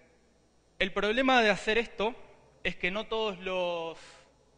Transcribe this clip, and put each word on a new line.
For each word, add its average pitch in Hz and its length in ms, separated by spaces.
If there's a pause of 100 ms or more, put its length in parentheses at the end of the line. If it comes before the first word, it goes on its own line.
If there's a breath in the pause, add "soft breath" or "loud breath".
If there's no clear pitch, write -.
(760)
el 190 160
problema 240 480
de 214 80
hacer 214 300
esto 226 340 (500)
es 185 120
que 180 160
no 214 140
todos 220 340
los, 175 580 (600)